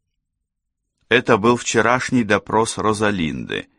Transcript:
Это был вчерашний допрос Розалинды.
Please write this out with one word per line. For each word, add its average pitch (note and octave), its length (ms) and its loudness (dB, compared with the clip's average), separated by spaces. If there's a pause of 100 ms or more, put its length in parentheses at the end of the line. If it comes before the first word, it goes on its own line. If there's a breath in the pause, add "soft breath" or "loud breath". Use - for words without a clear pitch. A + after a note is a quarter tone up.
(1080)
Это A#2+ 300 4
был A#2 200 4
вчерашний A#2+ 680 0
допрос G#2+ 540 -2
Розалинды. E2+ 880 -4 (120)